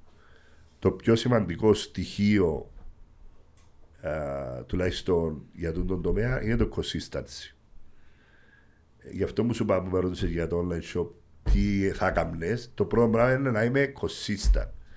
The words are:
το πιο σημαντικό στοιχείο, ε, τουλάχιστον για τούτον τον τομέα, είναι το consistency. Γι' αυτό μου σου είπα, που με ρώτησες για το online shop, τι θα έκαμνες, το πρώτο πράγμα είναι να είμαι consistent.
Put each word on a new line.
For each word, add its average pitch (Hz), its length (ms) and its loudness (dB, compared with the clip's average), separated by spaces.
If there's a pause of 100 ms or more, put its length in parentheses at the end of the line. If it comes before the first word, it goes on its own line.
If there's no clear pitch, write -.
(800)
το - 120 2
πιο 117 260 2
σημαντικό 107 580 2
στοιχείο, 95 960 0 (1300)
ε, 80 100 -6 (560)
τουλάχιστον 87 760 0 (100)
για 85 200 -4
τούτον 87 140 -2
τον 90 160 -2
τομέα, 107 400 0
είναι 110 140 2
το - 200 2
consistency. - 800 -6 (1600)
Γι' 95 120 -4
αυτό 113 220 -2
μου 117 100 0
σου - 80 -2
είπα, 98 200 2
που 92 80 -6
με 92 100 2
ρώτησες 90 300 -2
για 82 160 -2
το 85 220 -2
online 85 300 -6
shop, 85 80 -2 (360)
τι 101 480 4
θα - 160 0
έκαμνες, 85 680 -2
το 104 100 2
πρώτο 117 240 4
πράγμα 117 240 4
είναι 135 180 0
να 110 140 2
είμαι 139 360 2
consistent. - 680 0 (280)